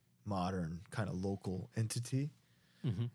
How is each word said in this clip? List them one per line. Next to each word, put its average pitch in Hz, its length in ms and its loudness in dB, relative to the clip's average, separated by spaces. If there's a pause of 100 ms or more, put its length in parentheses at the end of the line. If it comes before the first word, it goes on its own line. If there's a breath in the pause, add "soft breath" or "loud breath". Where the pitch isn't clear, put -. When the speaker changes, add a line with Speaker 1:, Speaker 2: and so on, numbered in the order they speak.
(260)
Speaker 1:
modern 90 560 0 (100)
kinda 110 220 0
local 95 600 -2
entity. 120 560 0 (540 soft breath)
Speaker 2:
Mm-hmm. 113 300 2